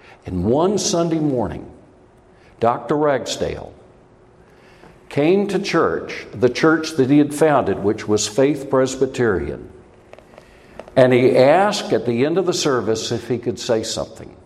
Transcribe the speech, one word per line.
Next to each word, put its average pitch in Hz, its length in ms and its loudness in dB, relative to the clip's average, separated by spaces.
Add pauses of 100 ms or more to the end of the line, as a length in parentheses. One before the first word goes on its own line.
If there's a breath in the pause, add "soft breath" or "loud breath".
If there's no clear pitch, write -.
(260 loud breath)
And 87 180 -4
one 165 340 2
Sunday 170 400 -2
morning, 131 520 -4 (920 soft breath)
Doctor 143 360 0
Ragsdale 127 760 -2 (1400 loud breath)
came 185 400 2
to 180 100 -2
church, - 760 -2
the 120 160 2
church 156 440 0
that 127 180 0
he 147 80 6
had 147 160 2
founded, 131 440 2
which 101 280 -4
was 104 220 0
Faith 143 420 0
Presbyterian. 120 1000 -2 (1200 loud breath)
And 127 180 6
he 123 240 4
asked 175 560 4
at 110 140 -2
the 120 200 0
end 170 120 -2
of 180 80 0
the 175 60 -2
service 117 600 -2
if 117 160 -6
he 123 100 -2
could 117 200 -6
say 113 240 -2
something. - 640 -10